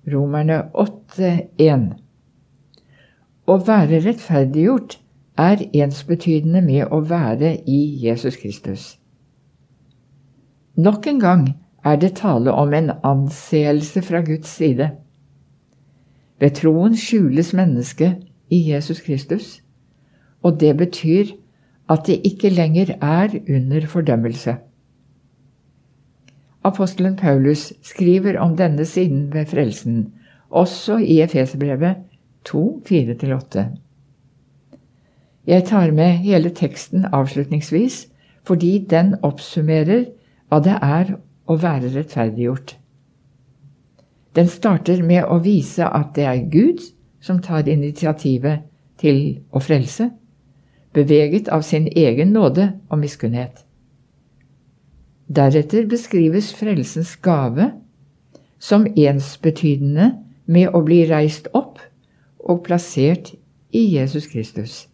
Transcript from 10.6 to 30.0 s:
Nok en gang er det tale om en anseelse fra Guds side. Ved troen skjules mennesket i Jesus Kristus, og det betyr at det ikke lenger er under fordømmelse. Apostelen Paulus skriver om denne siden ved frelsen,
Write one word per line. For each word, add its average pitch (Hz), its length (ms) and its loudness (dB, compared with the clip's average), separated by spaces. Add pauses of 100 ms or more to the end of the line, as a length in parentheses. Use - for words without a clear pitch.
Nok 208 320 2
en 277 80 0
gang 180 240 4 (400)
er 147 160 2
det 180 220 0
tale 131 340 0
om 147 160 0
en 156 220 0 (100)
anseelse 147 1040 0
fra 170 160 -2
Guds 156 380 -6
side. 139 260 0 (1500)
Ved 143 160 2
troen 170 400 4
skjules 170 560 0
mennesket 175 680 0 (260)
i 175 220 2
Jesus 151 340 -4
Kristus, 151 540 -6 (840)
og 175 240 0
det 151 160 6
betyr 180 560 0 (560)
at 156 160 0
det - 140 0 (100)
ikke 196 240 0
lenger 175 400 0
er 180 480 -2
under 143 480 -2
fordømmelse. 117 640 -2 (2000)
Apostelen 190 480 -2
Paulus 147 540 0 (160)
skriver 185 580 0
om 165 140 0
denne 156 260 0
siden 151 480 -2
ved 151 160 -2
frelsen, 117 520 -4 (500)